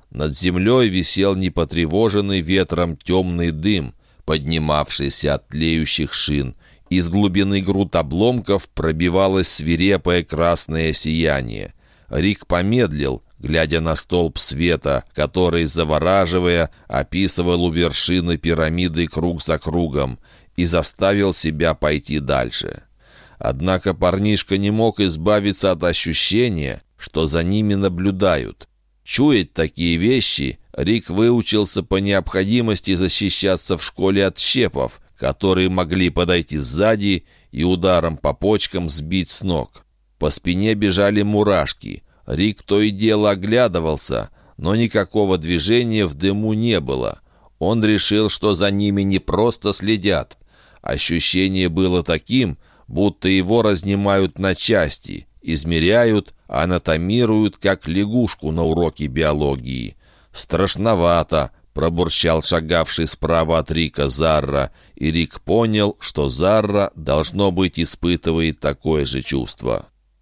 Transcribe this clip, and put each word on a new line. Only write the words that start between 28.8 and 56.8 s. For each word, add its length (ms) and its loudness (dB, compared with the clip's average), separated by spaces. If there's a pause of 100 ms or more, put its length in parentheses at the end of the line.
Чуять 480 2
такие 440 0
вещи 640 0 (180)
Рик 320 -2
выучился 760 2
по 120 -2
необходимости 1000 0
защищаться 800 0
в 80 -2
школе 420 0
от 120 -4
щепов, 640 0 (200)
которые 480 0
могли 400 0
подойти 480 0
сзади 680 0 (280)
и 100 -4
ударом 540 2
по 160 -2
почкам 560 -2
сбить 420 -2
с 120 -2
ног. 420 -4 (340)
По 120 0
спине 440 0
бежали 460 2
мурашки. 840 0 (240)
Рик 360 -2
то 180 2
и 100 2
дело 400 2
оглядывался, 1000 0 (260)
но 180 0
никакого 640 2
движения 680 0
в 80 -6
дыму 400 0
не 260 0
было. 400 -4 (380)
Он 260 0
решил, 460 2
что 240 0
за 160 0
ними 320 0
не 160 2
просто 560 0
следят. 640 -2 (420)
Ощущение 880 0
было 340 0
таким, 540 -2 (320)
будто 400 0
его 320 2
разнимают 800 0
на 160 0
части, 720 -2 (160)
измеряют, 920 0 (140)
анатомируют, 1080 0